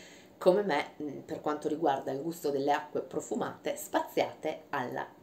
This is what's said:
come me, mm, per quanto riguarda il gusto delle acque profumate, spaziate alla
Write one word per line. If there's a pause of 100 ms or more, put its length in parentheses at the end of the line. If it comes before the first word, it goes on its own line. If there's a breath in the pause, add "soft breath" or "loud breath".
(380 loud breath)
come
me, (100)
mm,
per
quanto
riguarda
il
gusto
delle
acque
profumate,
spaziate
alla (180)